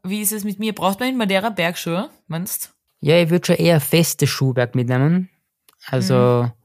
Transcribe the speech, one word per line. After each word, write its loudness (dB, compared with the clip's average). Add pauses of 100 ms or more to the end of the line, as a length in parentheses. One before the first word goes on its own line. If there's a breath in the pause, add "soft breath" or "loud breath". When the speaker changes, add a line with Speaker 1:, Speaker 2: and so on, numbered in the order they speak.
Speaker 1:
wie -6
ist -4
es -8
mit -6
mir? -4
Braucht -2
man -2
in -4
Madeira 0
Bergschuhe, -4 (180)
meinst? -8 (260)
Speaker 2:
Ja, 2
ich 2
würd 2
schon 2
eher 4
feste 0
Schuhwerk -2
mitnehmen. 0 (580)
Also, 2
Speaker 1:
Mhm. -4 (120)